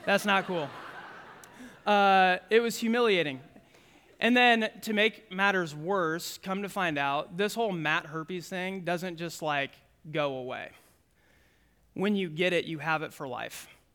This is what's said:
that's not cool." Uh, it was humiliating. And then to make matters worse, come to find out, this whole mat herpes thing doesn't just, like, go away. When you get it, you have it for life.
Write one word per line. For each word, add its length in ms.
that's 180
not 220
cool." 240
Uh, 520
it 120
was 180
humiliating. 640
And 160
then 360
to 140
make 360
matters 440
worse, 640
come 240
to 80
find 260
out, 400
this 180
whole 180
mat 340
herpes 420
thing 380
doesn't 320
just, 240
like, 300
go 260
away. 340
When 240
you 140
get 240
it, 100
you 140
have 240
it 100
for 160
life. 400